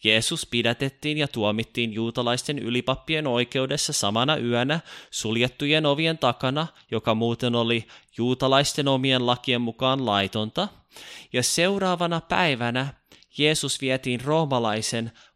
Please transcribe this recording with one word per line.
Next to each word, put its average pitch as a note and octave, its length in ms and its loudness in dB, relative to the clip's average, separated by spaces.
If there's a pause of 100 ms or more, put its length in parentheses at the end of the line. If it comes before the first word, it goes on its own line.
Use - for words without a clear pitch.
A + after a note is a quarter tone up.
Jeesus A2 420 2
pidätettiin C3+ 720 -2
ja D3 100 -2
tuomittiin A2+ 640 -2
juutalaisten A#2+ 640 -2
ylipappien C3 680 -2
oikeudessa C3 640 0
samana A#2+ 440 2
yönä A#2+ 420 0 (320)
suljettujen C3+ 760 0
ovien D#3+ 320 2
takana, C3+ 500 0 (240)
joka A2+ 240 0
muuten A#2 400 0
oli A#2 320 0 (300)
juutalaisten C3+ 720 2
omien C3 380 2
lakien B2 360 0
mukaan C3 440 -2
laitonta. G#2+ 600 0 (640)
Ja B2 100 0
seuraavana F3 800 0
päivänä C3 720 0 (440)
Jeesus D3 440 0
vietiin C3 400 -2
roomalaisen A#2+ 880 0 (240)